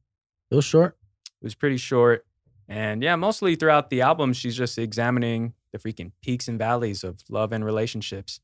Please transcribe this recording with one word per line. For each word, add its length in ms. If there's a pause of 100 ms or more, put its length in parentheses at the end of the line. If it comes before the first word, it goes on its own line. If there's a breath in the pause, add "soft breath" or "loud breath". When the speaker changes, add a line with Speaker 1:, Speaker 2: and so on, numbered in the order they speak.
(500)
Speaker 1:
It 60
was 100
short. 320 (440)
Speaker 2:
It 40
was 100
pretty 220
short. 480 (420)
And 360
yeah, 140
mostly 380
throughout 360
the 100
album, 320
she's 220
just 240
examining 720 (200)
the 60
freaking 320 (120)
peaks 240
and 100
valleys 460
of 260
love 220
and 120
relationships. 800